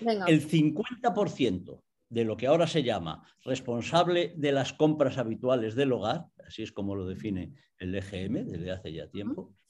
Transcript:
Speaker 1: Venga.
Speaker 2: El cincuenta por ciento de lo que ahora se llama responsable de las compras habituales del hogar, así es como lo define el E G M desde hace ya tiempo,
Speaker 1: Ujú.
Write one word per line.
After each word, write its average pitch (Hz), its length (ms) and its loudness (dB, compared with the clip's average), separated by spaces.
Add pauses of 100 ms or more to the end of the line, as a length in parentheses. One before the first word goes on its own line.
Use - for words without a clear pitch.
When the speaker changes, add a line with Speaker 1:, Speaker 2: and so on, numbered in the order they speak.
Speaker 1:
Venga. 220 260 0
Speaker 2:
El 156 160 6
cincuenta 156 680 2
por 190 160 2
ciento 92 540 -2 (260)
de 113 160 0
lo 110 120 -2
que 123 100 -4
ahora 165 200 6
se 160 160 0
llama 92 400 -4 (220)
responsable 165 920 0
de 143 160 0
las 135 200 0
compras 151 460 4
habituales 113 560 0
del 135 180 2
hogar, 113 340 -2 (200)
así - 160 -12
es 107 100 -10
como 98 220 -4
lo 95 120 -4
define 95 460 -6 (260)
el 92 160 -6
E 98 80 -4
G 95 220 -8
M 139 200 -4
desde 90 260 -8
hace 92 220 -8
ya 80 160 -10
tiempo, 190 340 -8
Speaker 1:
Ujú. - 120 -18 (160)